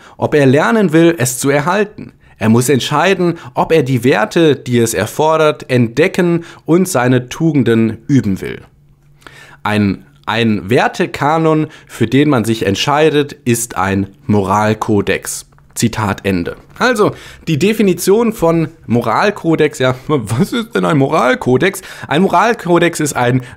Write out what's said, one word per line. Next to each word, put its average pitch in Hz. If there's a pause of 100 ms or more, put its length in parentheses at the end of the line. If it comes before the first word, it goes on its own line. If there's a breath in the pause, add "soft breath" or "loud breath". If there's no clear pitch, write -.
(180 loud breath)
ob 113
er 139
lernen 190
will, 165
es 127
zu 135
erhalten. 175 (260 soft breath)
Er 110
muss 120
entscheiden, 165 (180 loud breath)
ob 165
er 160
die 127
Werte, 165
die 120
es 117
erfordert, 151
entdecken 165 (220 loud breath)
und 180
seine 127
Tugenden 117
üben 107
will. - (1040 loud breath)
Ein, 104 (220)
ein 107
Wertekanon, 156 (200 loud breath)
für -
den 135
man 127
sich 110
entscheidet, 143 (140)
ist 120
ein 98 (180)
Moralkodex.“ 104 (300)
Zitat 107
Ende. 95 (200)
Also, 214 (340 loud breath)
die 160
Definition 208
von 165 (180)
Moralkodex, 151
ja, 127 (120)
was 127
ist 220
denn 185
ein 170
Moralkodex? 160 (260 loud breath)
Ein 156
Moralkodex 175
ist 151
ein 123 (140 loud breath)